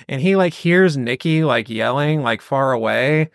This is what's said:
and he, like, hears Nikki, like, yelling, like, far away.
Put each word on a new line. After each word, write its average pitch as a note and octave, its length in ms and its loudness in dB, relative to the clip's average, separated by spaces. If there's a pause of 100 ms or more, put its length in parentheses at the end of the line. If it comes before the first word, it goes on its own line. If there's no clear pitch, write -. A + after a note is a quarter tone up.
and C3+ 140 -8
he, F#3+ 140 2
like, F3+ 180 0
hears E3+ 420 2
Nikki, C3+ 460 -2
like, A#2+ 260 0
yelling, C3+ 540 -2
like, A2+ 180 -2
far C3+ 320 -2
away. B2 640 0